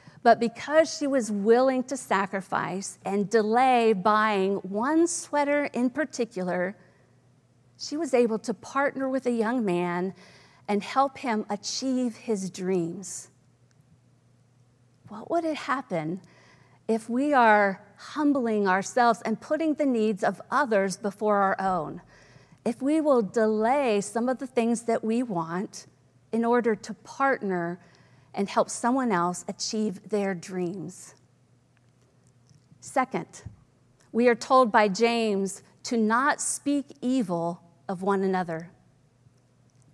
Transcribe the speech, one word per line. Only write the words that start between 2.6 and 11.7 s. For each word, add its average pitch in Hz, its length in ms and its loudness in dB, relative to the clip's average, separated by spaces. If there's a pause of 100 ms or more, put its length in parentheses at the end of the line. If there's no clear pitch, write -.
and 196 240 -2
delay 226 640 4
buying 208 640 2
one 254 500 0
sweater 285 680 -2
in 247 160 0
particular, 185 840 -4 (1040)
she - 220 -8
was 302 160 0
able 226 240 4
to 220 160 -6
partner 269 520 -2
with 262 200 -2
a 247 40 2
young 233 320 0
man 180 520 -2 (520)
and 202 160 0
help 277 360 -2
him 220 320 -4
achieve 247 680 -4